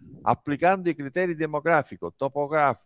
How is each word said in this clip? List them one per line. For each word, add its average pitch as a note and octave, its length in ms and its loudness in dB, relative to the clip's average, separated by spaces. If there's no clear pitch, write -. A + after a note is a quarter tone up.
applicando E3+ 680 0
i D3+ 60 0
criteri D#3+ 400 -4
demografico, D3+ 800 -2
topograf-, C#3+ 720 0